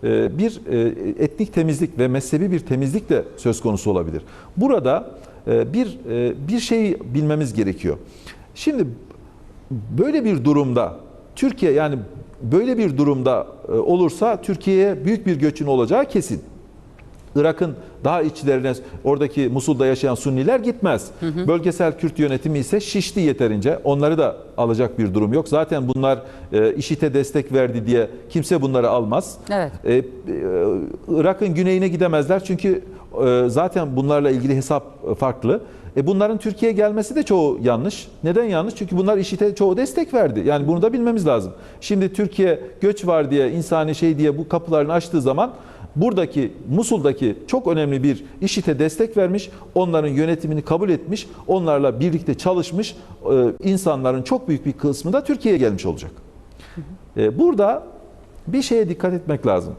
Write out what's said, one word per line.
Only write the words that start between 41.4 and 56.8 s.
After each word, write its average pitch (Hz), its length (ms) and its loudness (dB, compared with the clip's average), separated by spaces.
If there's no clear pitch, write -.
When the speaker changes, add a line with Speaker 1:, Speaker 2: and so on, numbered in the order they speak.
Speaker 1:
Şimdi 190 320 0
Türkiye 190 460 0
göç 202 260 0
var 156 240 2
diye, 139 200 2
insani 156 440 -2
şey 160 220 2
diye 147 200 2
bu 156 120 -6
kapılarını 160 440 0
açtığı 170 280 0
zaman 147 320 0
buradaki, 160 580 0
Musul'daki 139 640 2
çok 254 200 0
önemli 143 360 0
bir 139 200 2
işit'e 175 380 -2
destek 220 380 0
vermiş, 196 320 0
onların 165 320 2
yönetimini 156 540 0
kabul 175 280 0
etmiş, 175 380 -2
onlarla 143 520 2
birlikte 160 380 0
çalışmış, 180 580 -2
e, 127 380 2
insanların 135 540 0
çok 254 240 -2
büyük 147 180 -2
bir 143 80 -2
kısmı 147 400 -2
da 269 100 2
Türkiye'ye 226 360 2
gelmiş 107 260 0
olacak. - 260 -6